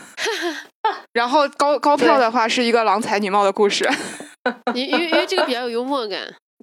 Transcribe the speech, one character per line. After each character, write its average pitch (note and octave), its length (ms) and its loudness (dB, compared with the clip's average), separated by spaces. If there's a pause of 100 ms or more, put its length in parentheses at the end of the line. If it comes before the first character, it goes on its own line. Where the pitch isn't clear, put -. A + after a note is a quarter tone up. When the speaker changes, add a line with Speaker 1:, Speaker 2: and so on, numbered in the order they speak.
(280)
Speaker 1:
<laughs> F4 840 -6
然 A#3 160 0
后 C#4+ 220 4
高-， C#4+ 280 0
高 C#4+ 160 2
票 D4 240 6
的 A#3 120 4
话 A3+ 180 0
是 A#3+ 160 0
一 A#3 80 2
个 A#3 100 2
郎 G3+ 160 2
才 G#3+ 200 -2
女 G#3 100 -2
貌 G3+ 160 2
的 G3 80 2
故 G3+ 160 2
事。 G3+ 160 -2 (580)
Speaker 2:
对。 B3 380 -6
因， C4+ 80 -4
因 - 100 0
为， E4+ 120 -2
因 - 20 0
为 F4 140 2
这 F#4+ 100 -6
个 D#4 80 0
比 D4 80 -2
较 A#3+ 80 -2
有 B3 80 -6
幽 A#3+ 160 -4
默 C4 240 -4
感， E3+ 180 -8 (360)